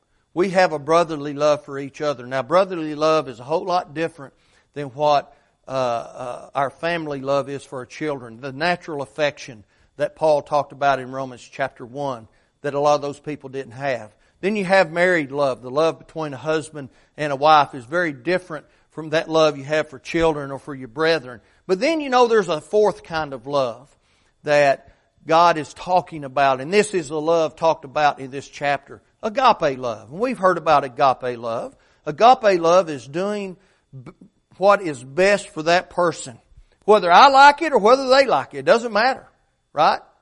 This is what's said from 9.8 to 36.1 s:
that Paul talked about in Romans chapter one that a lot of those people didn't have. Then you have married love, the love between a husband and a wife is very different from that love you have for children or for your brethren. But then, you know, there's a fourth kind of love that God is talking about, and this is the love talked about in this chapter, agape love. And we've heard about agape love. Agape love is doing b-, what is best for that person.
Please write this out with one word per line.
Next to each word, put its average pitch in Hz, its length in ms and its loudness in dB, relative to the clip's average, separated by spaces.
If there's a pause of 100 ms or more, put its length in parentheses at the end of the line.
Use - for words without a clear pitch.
that 147 180 -6
Paul 151 260 0
talked 143 300 -4
about 135 280 0
in 127 120 -12
Romans 131 300 -12
chapter - 440 -10
one 123 440 -10 (320)
that 143 120 -6
a 143 60 -2
lot 147 160 4
of 143 60 -2
those 139 180 -10
people 139 300 -14
didn't 127 240 -12
have. 120 420 -8 (240)
Then 202 160 -4
you 202 80 -4
have 180 280 2
married 170 400 0
love, 135 300 -2
the 123 100 -14
love 147 280 -2
between 156 340 -12
a 127 40 -12
husband 147 520 -6 (280)
and 147 160 -4
a - 20 -4
wife 147 400 4
is 127 80 -14
very 156 300 -4
different 160 520 -6 (240)
from 156 200 -14
that 160 200 -2
love 156 280 2
you 135 60 -12
have 151 260 -4
for 131 100 -18
children 156 520 -2
or 135 80 -12
for 147 160 -14
your 131 120 -14
brethren. 127 540 -4 (240)
But 185 140 0
then, 311 200 0
you 285 100 -6
know, 247 180 4
there's 214 220 2
a 151 120 -4
fourth 208 420 0
kind 156 300 -8
of 123 140 -14
love 131 480 -4 (480)
that 147 480 2 (340)
God 165 320 4
is 147 160 -10
talking 170 500 -4
about, 135 380 0
and 147 100 -10
this 202 220 0
is 160 160 -4
the 156 100 -6
love 160 360 0
talked 160 300 -2
about 143 340 0
in 131 120 -14
this 135 160 -12
chapter, 139 540 -6 (220)
agape 202 560 0
love. 110 320 -8
And 165 80 -12
we've 247 180 -4
heard 185 200 2
about 156 260 2
agape 127 560 0
love. 120 360 -8 (300)
Agape 208 540 4
love 170 300 4
is 131 180 -10
doing 190 500 -6 (340)
b-, 131 200 -20 (460)
what 196 240 2
is 147 220 -8
best 185 460 0
for 156 140 -10
that 175 260 0
person. 160 480 -4 (460)